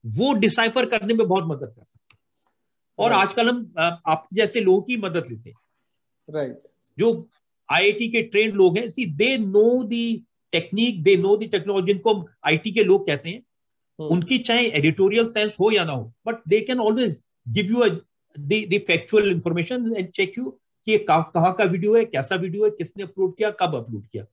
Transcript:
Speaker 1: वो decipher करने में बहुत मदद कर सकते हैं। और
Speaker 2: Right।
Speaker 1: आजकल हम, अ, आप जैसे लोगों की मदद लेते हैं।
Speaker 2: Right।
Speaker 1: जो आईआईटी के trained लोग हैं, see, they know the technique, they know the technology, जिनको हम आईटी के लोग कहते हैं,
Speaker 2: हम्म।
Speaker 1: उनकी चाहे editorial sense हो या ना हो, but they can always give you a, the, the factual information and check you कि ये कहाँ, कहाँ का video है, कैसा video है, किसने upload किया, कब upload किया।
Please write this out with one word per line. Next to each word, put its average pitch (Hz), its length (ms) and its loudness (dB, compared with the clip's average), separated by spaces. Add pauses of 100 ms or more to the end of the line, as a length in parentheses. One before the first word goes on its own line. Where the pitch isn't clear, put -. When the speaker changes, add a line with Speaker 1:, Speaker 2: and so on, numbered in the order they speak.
Speaker 1:
वो 170 280 0
decipher 226 520 2
करने 220 280 -2
में 226 140 2
बहुत 185 160 0
मदद 147 320 -8
कर - 80 -20
सकते - 300 -20
हैं। - 40 -20 (800)
और 220 120 2
Speaker 2:
Right। 196 180 4
Speaker 1:
आजकल 233 200 0
हम, 247 300 -4
अ, 170 280 -2
आप 160 260 -2
जैसे 208 280 0
लोगों 190 220 4
की 247 140 -6
मदद 180 340 -4
लेते 110 200 -16
हैं। - 60 -20 (760)
Speaker 2:
Right। 135 280 -8 (400)
Speaker 1:
जो 190 300 0 (440)
आईआईटी 202 360 2
के 233 140 0
trained 214 320 0
लोग 185 240 4
हैं, 240 80 -4
see, 233 220 -6
they 220 300 0
know 214 400 4
the 233 380 -2 (380)
technique, 190 500 -2
they 190 120 6
know 196 200 4
the 214 120 -6
technology, 196 380 -2
जिनको 202 280 2
हम 185 120 -6 (200)
आईटी 160 260 0
के 208 120 4
लोग 196 220 4
कहते 147 220 -4
हैं, 196 100 -10
Speaker 2:
हम्म। - 720 -16
Speaker 1:
उनकी 180 280 0
चाहे 240 300 0
editorial 196 640 2
sense 214 300 -2
हो 202 100 4
या 196 140 2
ना 156 80 -6
हो, 117 200 -8 (160)
but 226 120 -8 (120)
they 220 180 2
can 254 160 -2
always 220 260 0 (460)
give 202 120 -2
you 233 120 2
a, 220 80 4 (500)
the, 202 260 0
the 196 140 0 (100)
factual 202 340 2
information 175 540 -2
and 220 280 -4
check 190 220 -4 (100)
you 262 140 -8 (320)
कि 214 80 0
ये 214 60 4
कहाँ, 165 360 0
कहाँ 180 200 2
का 208 100 0
video 196 320 2
है, 226 80 4
कैसा 190 320 -4
video 185 280 -2
है, 214 60 4
किसने 196 320 -12
upload 185 340 -4
किया, 214 140 -2
कब 180 240 -2
upload 113 320 -10
किया। 117 260 -14